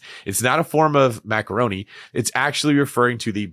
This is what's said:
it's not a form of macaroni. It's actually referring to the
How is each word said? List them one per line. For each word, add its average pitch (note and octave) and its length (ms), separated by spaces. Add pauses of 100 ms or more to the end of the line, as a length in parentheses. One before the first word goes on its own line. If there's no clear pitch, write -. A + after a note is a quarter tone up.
(240)
it's G2 200
not C3 160
a E3 40
form D3+ 320
of C3 300
macaroni. G#2 600 (260)
It's - 220
actually C#3+ 400
referring B2 420
to A2+ 140
the G2+ 220